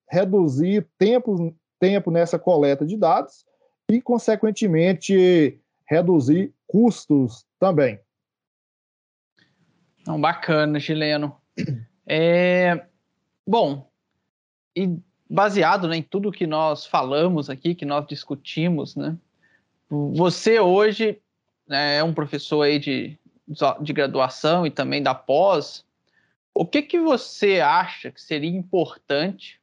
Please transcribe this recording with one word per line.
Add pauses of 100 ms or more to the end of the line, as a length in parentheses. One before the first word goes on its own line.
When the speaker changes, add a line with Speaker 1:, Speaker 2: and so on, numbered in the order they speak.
Speaker 1:
reduzir (100)
tempo, (240)
tempo
nessa
coleta
de
dados (460)
e,
consequentemente, (260)
reduzir (140)
custos (140)
também. (2000)
Speaker 2:
Então,
bacana,
Gileno. (720)
É... (580)
Bom, (840)
e (320)
baseado,
né,
em
tudo
que
nós
falamos
aqui,
que
nós
discutimos,
né, (720)
você
hoje, (480)
né,
é
um
professor
aí
de, (640)
de
graduação
e
também
da
pós. (720)
O
que
que
você
acha
que
seria
importante